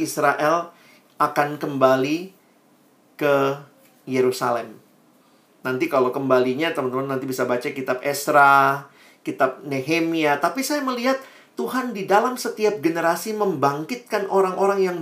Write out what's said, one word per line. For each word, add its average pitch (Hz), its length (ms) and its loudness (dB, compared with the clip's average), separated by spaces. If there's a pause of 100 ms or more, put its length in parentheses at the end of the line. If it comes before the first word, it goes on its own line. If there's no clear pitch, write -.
Israel 151 760 0 (460)
akan 147 400 -2
kembali 143 720 2 (880)
ke 143 160 4 (720)
Yerusalem. 123 720 0 (800)
Nanti 127 320 -4
kalau 127 160 4
kembalinya, 131 640 0
teman-teman 135 460 -4
nanti 135 100 -8
bisa 127 140 -2
baca 123 260 -2
kitab 131 320 -4
Esra, 139 840 4 (400)
kitab 139 400 -2
Nehemia. 151 720 0
Tapi 262 240 -2
saya 294 160 -2
melihat 254 400 -2 (380)
Tuhan 247 340 -4
di 190 160 -6
dalam 233 320 2
setiap 214 400 -2
generasi 170 560 0
membangkitkan 190 960 -2
orang-orang 190 560 2
yang 175 140 -4